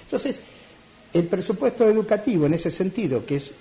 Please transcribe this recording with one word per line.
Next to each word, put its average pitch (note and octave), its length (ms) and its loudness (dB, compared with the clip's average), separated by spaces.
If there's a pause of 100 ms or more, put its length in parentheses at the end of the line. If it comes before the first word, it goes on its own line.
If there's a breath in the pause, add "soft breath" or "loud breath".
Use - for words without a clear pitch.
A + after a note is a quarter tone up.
Entonces, - 360 -4 (720 loud breath)
el E3+ 100 4
presupuesto G#3+ 680 0
educativo G#3 560 2
en D3 80 4
ese E3 180 -2
sentido, F#3 540 -2
que C#3+ 120 -2
es, C#3+ 240 -8